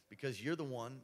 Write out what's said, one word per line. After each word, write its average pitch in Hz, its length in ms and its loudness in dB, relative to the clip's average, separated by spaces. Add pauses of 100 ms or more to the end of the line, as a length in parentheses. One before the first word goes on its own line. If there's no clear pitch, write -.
because 107 340 0
you're 156 120 4
the 160 80 0
one 127 400 -2